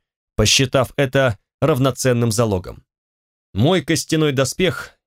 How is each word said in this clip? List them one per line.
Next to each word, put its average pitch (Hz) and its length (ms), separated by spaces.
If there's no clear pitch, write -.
посчитав 127 640
это 135 420
равноценным 127 680
залогом. 107 520
Мой 156 280
костяной 156 520
доспех - 720